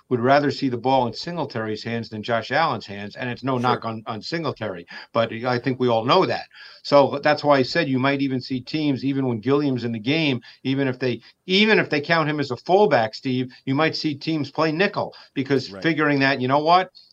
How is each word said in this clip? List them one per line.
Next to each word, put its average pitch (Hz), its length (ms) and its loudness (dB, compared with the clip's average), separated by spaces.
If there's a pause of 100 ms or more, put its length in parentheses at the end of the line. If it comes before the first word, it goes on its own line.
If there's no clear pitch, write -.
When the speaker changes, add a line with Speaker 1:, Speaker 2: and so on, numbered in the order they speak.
Speaker 1:
would 120 120 0
rather 139 300 4
see 131 200 -2
the 120 80 -4
ball 127 280 2
in 113 60 -6
Singletary's 117 720 -6
hands 117 260 -6
than 107 140 -10
Josh 113 300 -4
Allen's 139 340 0
hands. 101 300 -12
And 123 120 -8
it's 120 160 -10
no 135 100 -2
Speaker 2:
Sure. 120 80 -2
Speaker 1:
knock 123 220 0
on, 113 220 -8
on 123 160 -10
Singletary, 110 640 -8 (260)
but 113 200 0
I 120 260 -2
think 127 220 -4
we 127 80 2
all 113 160 0
know 165 200 4
that. 104 220 -4 (360)
So 139 400 4
that's 147 220 2
why 143 140 6
I 131 40 4
said 160 260 -2
you 131 100 0
might 139 240 0
even 131 180 -2
see 131 200 -6
teams, 143 440 -2
even 135 220 -2
when 120 140 -2
Gilliam's 131 440 0
in 117 80 -4
the 113 60 -6
game, 139 420 0 (220)
even 135 260 0
if 127 100 -4
they, 120 220 -2 (260)
even 208 320 4
if - 120 0
they 196 100 0
count 160 300 0
him 151 100 -2
as 127 120 -4
a 120 40 -6
fullback, 165 600 2
Steve, 127 360 -4 (140)
you 135 80 0
might 156 220 2
see 156 180 -4
teams 151 380 -4
play 160 200 0
nickel 165 420 -2 (200)
because 131 360 0
Speaker 2:
Right. 98 120 -14
Speaker 1:
figuring 147 380 2
that, 135 200 2
you 127 80 -2
know 143 120 2
what, 175 300 4 (220)